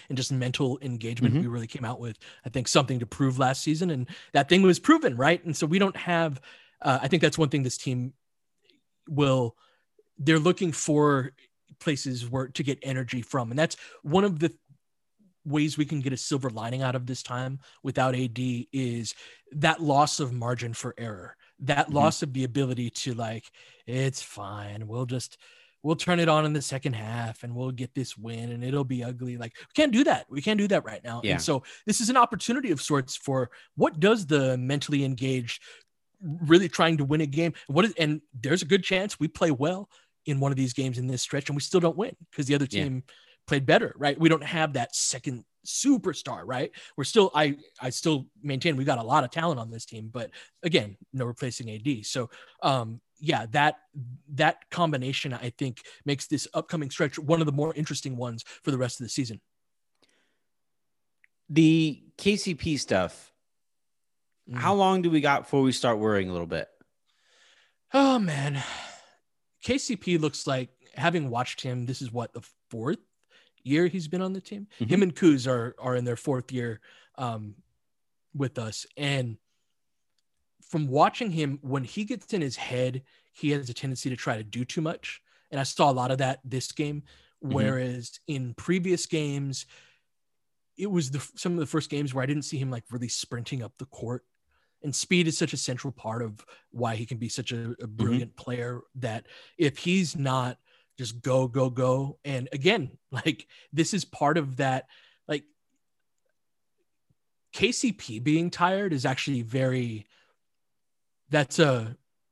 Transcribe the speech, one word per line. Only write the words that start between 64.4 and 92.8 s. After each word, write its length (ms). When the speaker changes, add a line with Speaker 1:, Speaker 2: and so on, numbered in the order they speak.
Speaker 1:
Mm. 60
Speaker 2:
how 180
long 280
do 80
we 100
got 220
before 200
we 100
start 260
worrying 300
a 40
little 160
bit? 200
Speaker 1:
Oh, 260
man. 420
K 160
C 180
P 220
looks 280
like, 240
having 360
watched 300
him, 260
this 160
is 100
what, 200
the 160
fourth 280
year 240
he's 180
been 160
on 100
the 80
team? 280
Speaker 2:
Mm-hmm. 160
Speaker 1:
Him 80
and 140
Kuz 320
are, 320
are 160
in 80
their 100
fourth 380
year, 280
um, 380
with 280
us. 260
And 420
from 240
watching 460
him, 300
when 200
he 220
gets 280
in 80
his 140
head, 480
he 180
has 180
a 60
tendency 340
to 60
try 220
to 80
do 200
too 160
much. 400
And 80
I 60
saw 260
a 20
lot 200
of 60
that 260
this 260
game, 320
Speaker 2:
Mm-hmm. 100
Speaker 1:
whereas 720
in 260
previous 520
games, 600
it 100
was 220
the, 80
some 200
of 40
the 80
first 240
games 240
where 80
I 40
didn't 180
see 140
him, 120
like, 220